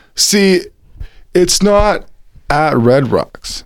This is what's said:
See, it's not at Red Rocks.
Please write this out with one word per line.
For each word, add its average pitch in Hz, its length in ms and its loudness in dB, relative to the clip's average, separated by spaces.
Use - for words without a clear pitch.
See, 196 460 2
it's 175 280 0
not 202 440 0
at 147 280 0
Red 120 340 2
Rocks. - 540 -6